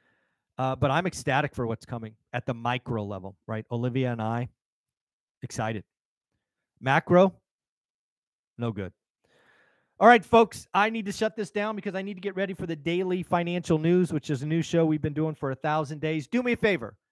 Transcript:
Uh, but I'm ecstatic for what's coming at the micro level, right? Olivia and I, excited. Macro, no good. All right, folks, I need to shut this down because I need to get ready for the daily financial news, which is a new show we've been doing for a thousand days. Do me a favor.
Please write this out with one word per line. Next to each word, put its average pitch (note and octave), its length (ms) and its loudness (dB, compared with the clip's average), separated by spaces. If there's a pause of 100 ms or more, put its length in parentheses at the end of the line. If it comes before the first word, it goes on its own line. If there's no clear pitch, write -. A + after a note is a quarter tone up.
(560)
Uh, C3 180 -2
but C3+ 160 0
I'm E3 160 0
ecstatic C#3+ 480 -2
for B2 120 -4
what's A2+ 180 -6
coming A2+ 300 -10 (180)
at A#2+ 140 -6
the B2+ 80 -4
micro A#2 500 -4
level, F#2+ 320 -10 (100)
right? A2 240 -6
Olivia B2 420 -2
and A2+ 100 -4
I, A#2 260 -4 (920)
excited. A2 420 -6 (960)
Macro, F3 540 4 (1200)
no A#2 160 -4
good. F#2 200 -8 (1080)
All G#3 80 10
right, A#3 160 8
folks, - 480 4
I G#3 180 2
need A3+ 160 -6
to G3+ 60 -6
shut A3 240 -2
this G#3 140 -6
down G#3+ 260 -4
because F#3 180 -8
I F#3+ 80 -4
need G3+ 120 -8
to F3+ 60 -14
get F#3+ 140 -6
ready F#3+ 200 -4
for F#3 120 -10
the E3 100 -4
daily F3+ 460 -2
financial F3 560 0
news, E3+ 340 4
which D3+ 180 -4
is C3+ 120 -2
a D3+ 40 -6
new E3 160 0
show E3 220 2
we've D#3 180 0
been D#3 100 -2
doing D#3 220 -2
for C#3 160 -4
a C3 60 -6
thousand D3+ 440 -2
days. D#3 260 -4
Do B3 160 0
me A#3+ 100 0
a A3+ 40 0
favor. C3+ 400 0 (160)